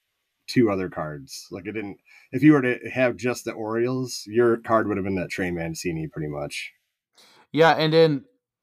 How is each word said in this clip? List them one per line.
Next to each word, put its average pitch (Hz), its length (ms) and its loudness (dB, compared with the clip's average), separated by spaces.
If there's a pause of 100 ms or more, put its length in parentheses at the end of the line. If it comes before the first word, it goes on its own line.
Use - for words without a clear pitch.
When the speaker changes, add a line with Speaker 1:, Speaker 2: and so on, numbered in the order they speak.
(480)
Speaker 1:
two 117 240 4
other 92 180 -2
cards. 76 600 -10
Like, 98 160 -14
it 104 60 -10
didn't, 101 240 -8 (340)
if 131 120 -2
you 151 100 10
were 143 100 4
to 120 280 -2
have 123 260 0
just 117 280 -4
the 113 80 -6
Orioles, 117 720 -4
your 113 300 4
card 113 300 0
would 101 100 -2
have 95 80 -2
been 98 100 -2
that 85 160 -4
Trey 90 200 -4
Mancini 85 560 -6
pretty 156 220 -8
much. - 440 -10 (800)
Speaker 2:
Yeah, 160 180 6
and 156 200 2
then, 156 340 4 (380)